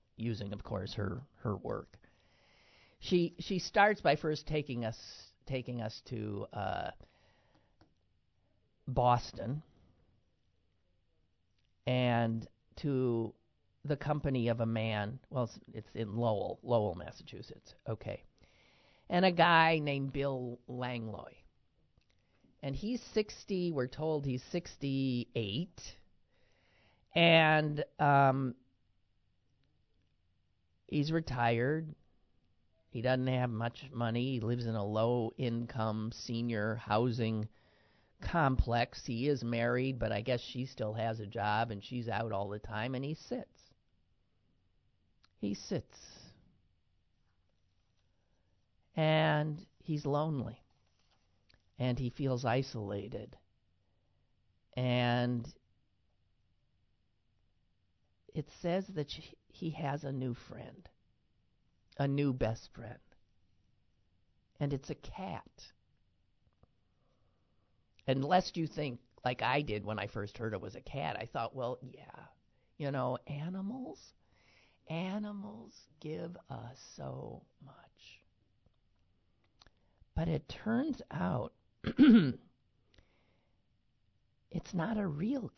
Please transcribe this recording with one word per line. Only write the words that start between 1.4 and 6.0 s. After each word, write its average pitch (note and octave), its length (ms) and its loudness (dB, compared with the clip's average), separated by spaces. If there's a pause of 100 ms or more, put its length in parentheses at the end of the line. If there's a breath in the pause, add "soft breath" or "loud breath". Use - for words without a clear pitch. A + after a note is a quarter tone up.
her G2+ 140 0
work. - 420 -8 (1040 soft breath)
She, F3 380 2
she F#3 200 -4
starts G3+ 420 4
by D3+ 160 6
first D#3 300 -2
taking C#3 380 -2
us, A2+ 140 -4 (480)
taking B2 340 -4
us A2 260 -6